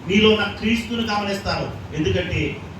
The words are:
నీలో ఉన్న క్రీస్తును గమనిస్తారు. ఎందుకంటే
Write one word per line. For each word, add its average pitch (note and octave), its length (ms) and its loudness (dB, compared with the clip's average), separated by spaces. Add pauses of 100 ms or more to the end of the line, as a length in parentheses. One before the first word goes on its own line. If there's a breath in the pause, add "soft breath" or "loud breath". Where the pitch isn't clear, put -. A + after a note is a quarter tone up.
నీలో G#3+ 220 6
ఉన్న G3+ 140 4
క్రీస్తును A3+ 580 -2
గమనిస్తారు. G3 680 -2 (240)
ఎందుకంటే E3+ 640 0 (220)